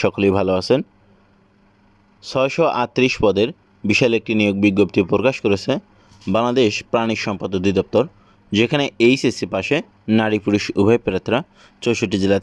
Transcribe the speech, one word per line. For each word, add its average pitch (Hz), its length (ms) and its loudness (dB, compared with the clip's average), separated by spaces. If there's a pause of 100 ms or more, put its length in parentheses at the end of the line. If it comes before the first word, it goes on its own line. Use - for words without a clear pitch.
সকলেই 101 340 0
ভালো 95 220 0
আছেন। 123 200 0 (1400)
ছয়শো 139 420 0 (160)
আটত্রিশ 127 320 0 (100)
পদের 104 260 2 (340)
বিশাল 117 360 2
একটি 113 200 -8
নিয়োগ 101 240 2
বিজ্ঞপ্তি 98 360 2 (120)
প্রকাশ 104 300 0
করেছে 101 300 -2 (640)
বাংলাদেশ 120 360 2 (180)
প্রাণী 113 260 -2 (100)
সম্পদ 101 300 -6
অধিদপ্তর, 95 480 0 (480)
যেখানে 120 340 0 (220)
এইচএসসি 127 460 2
পাশে 98 220 -2 (440)
নারী 107 240 0
পুরুষ 104 200 0 (160)
উভয় 110 260 4
প্রার্থীরা 104 340 -2 (420)
চৌষট্টি 107 420 -2
জেলা 98 200 2